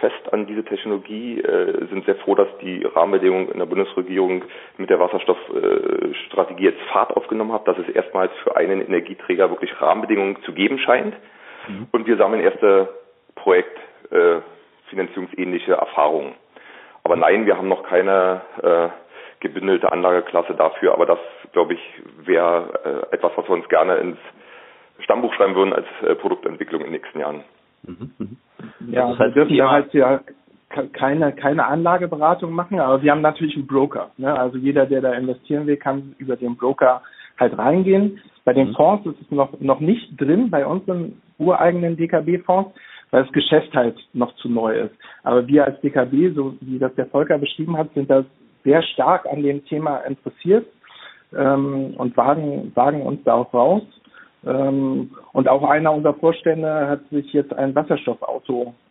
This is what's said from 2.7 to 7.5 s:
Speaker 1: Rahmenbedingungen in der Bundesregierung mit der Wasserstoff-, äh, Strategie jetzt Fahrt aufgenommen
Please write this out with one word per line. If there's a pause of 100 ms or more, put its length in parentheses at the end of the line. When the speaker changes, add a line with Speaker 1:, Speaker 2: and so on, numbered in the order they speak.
Speaker 1:
Rahmenbedingungen
in
der
Bundesregierung (340)
mit
der
Wasserstoff-,
äh, (120)
Strategie
jetzt (100)
Fahrt
aufgenommen